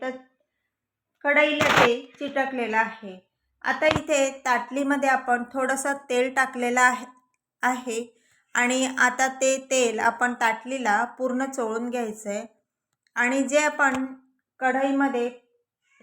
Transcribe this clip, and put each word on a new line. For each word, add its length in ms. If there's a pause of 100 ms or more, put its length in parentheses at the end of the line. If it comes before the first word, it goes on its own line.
तर 100 (1120)
कढईला 640
ते 340
चिटकलेलं 580
आहे. 520 (320)
आता 260
इथे 580
ताटलीमध्ये 640
आपण 340 (100)
थोडंसं 400 (160)
तेल 240
टाकलेलं 480
आहे, 240 (580)
आहे 580 (340)
आणि 300 (140)
आता 280
ते 440
तेल 280
आपण 340
ताटलीला 680
पूर्ण 420
चोळून 440
घ्यायचं 400
आहे. 160 (720)
आणि 260
जे 180
आपण 460 (540)
कढईमध्ये 720 (720)